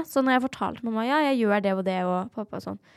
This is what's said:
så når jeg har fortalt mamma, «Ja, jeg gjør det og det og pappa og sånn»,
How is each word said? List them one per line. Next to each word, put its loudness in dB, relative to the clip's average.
så 2
når 2
jeg 4
har 0
fortalt -6
mamma, -2
«Ja, 2
jeg 2
gjør 4
det 0
og -2
det 0
og -2
pappa -10
og -10
sånn», -8